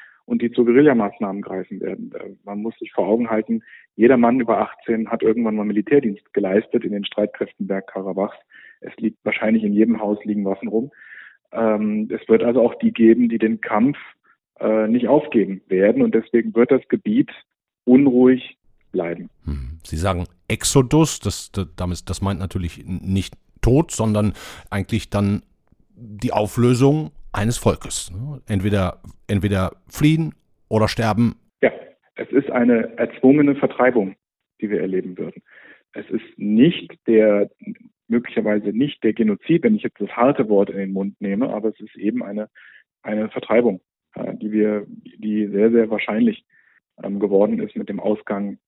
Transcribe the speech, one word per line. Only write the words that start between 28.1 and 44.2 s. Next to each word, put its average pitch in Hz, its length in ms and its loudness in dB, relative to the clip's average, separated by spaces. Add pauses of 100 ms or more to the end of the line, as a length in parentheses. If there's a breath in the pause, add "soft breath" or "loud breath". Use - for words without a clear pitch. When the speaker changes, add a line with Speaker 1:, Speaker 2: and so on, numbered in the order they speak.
Speaker 2:
ne? 123 380 -12
Entweder, 98 540 -2 (260)
entweder 98 480 -2 (120)
fliehen 156 460 0 (340)
oder 107 200 2
sterben. 113 480 0 (260)
Speaker 1:
Ja, 135 80 4 (460)
es - 140 -10
ist - 200 0
eine 120 480 0
erzwungene 139 560 2
Vertreibung, 123 600 0 (440)
die 107 80 -6
wir 101 120 -2
erleben 92 360 -4
würden. 80 240 -10 (520 soft breath)
Es - 180 -16
ist - 140 -6 (120)
nicht 110 540 2 (160)
der, 107 420 4 (600)
möglicherweise 107 600 -2
nicht 131 340 -4
der 110 80 2
Genozid, 110 500 0
wenn 110 140 4
ich - 80 -8
jetzt - 160 -10
das 101 100 -6
harte 123 380 2
Wort 101 220 2
in 98 80 -8
den 98 140 -6
Mund 98 280 -6
nehme, 101 300 -2
aber 107 180 -4
es - 100 -6
ist 107 160 -20
eben 113 300 -4
eine, 104 240 -8 (540 soft breath)
eine 107 260 -4
Vertreibung, 113 520 0 (340)
äh, - 200 -8